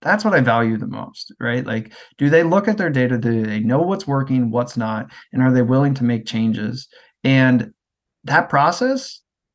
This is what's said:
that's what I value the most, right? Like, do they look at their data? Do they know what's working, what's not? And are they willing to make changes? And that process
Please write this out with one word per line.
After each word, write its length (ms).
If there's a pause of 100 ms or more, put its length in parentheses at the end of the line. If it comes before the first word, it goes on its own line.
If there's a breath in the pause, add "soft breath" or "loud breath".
that's 240
what 100
I 60
value 360
the 100
most, 540
right? 260
Like, 260 (260 loud breath)
do 120
they 120
look 260
at 100
their 120
data? 280
Do 240
they 180
know 200
what's 260
working, 440
what's 260
not? 340 (220 loud breath)
And 100
are 100
they 100
willing 320
to 100
make 220
changes? 640 (360 soft breath)
And 480 (520)
that 260
process 720 (340)